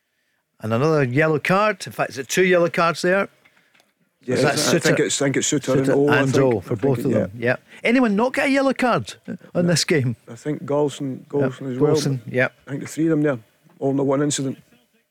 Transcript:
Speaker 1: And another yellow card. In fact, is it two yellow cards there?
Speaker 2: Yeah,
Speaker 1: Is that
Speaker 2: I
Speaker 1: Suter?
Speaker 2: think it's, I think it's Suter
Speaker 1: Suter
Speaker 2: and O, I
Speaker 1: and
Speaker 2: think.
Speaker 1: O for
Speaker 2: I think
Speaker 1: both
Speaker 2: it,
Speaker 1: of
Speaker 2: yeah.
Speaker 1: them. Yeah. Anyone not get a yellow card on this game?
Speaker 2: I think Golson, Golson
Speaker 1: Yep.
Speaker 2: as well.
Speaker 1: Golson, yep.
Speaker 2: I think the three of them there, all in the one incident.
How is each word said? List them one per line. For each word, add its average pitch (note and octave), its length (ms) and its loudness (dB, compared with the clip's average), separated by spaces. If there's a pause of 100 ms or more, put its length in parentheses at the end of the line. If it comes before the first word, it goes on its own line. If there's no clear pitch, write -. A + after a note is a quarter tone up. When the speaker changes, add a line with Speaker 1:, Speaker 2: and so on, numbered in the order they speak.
(600)
Speaker 1:
And A2 120 -6
another D3 320 2
yellow D3+ 340 2
card. G3+ 480 0
In G#2+ 60 -14
fact, - 180 -4
is A2 80 -12
it C3 100 -12
two F#3 160 2
yellow F3 240 4
cards E3+ 340 0
there? F#3+ 260 0 (960)
Speaker 2:
Yeah, B2 100 -2
Speaker 1:
Is A#2 80 2
that C#3+ 120 2
Speaker 2:
I - 20 -4
Speaker 1:
Suter? D#3+ 240 2
Speaker 2:
think D#3+ 200 2
it's, C3+ 220 -2
I D#3 40 2
think C3+ 120 -2
it's - 80 0
Suter C#3 300 -2
Speaker 1:
Suter C3+ 160 2
Speaker 2:
and C#3 80 2 (100)
O, - 20 4
I C3 60 4
Speaker 1:
and C3+ 140 0
Speaker 2:
think. C3+ 120 4
Speaker 1:
O A#2 160 2
for - 140 -6
Speaker 2:
I - 20 0
think F#2+ 60 -12
Speaker 1:
both C3+ 160 0
Speaker 2:
it, A#2+ 80 -6
Speaker 1:
of C3 60 0
Speaker 2:
yeah. A2 80 2
Speaker 1:
them. A2+ 160 -4
Yeah. A#2+ 200 0 (280)
Anyone A#3 320 2
not B3 180 0
get C#4 140 -2
a - 20 0
yellow C4+ 240 2
card F#3+ 400 0 (400)
on F3 120 0
this E3+ 180 2
game? B2+ 320 0 (120)
Speaker 2:
I A#2+ 60 -16
think D3 300 -8
Golson, C#3+ 640 -2
Golson C3+ 340 -2
Speaker 1:
Yep. C3+ 80 -8
Speaker 2:
as B2 80 -6
well. D3 160 4
Speaker 1:
Golson, C#3 260 0 (100)
yep. B2 220 0 (140)
Speaker 2:
I - 40 -18
think C#3 120 -8
the C3 60 -12
three D#3 180 -4
of D#3+ 40 2
them D3+ 120 2
there, C#3+ 160 0 (400)
all C3+ 120 -2
in C3+ 60 -2
the C#3 80 0
one C#3 160 2
incident. C3+ 380 -2 (520)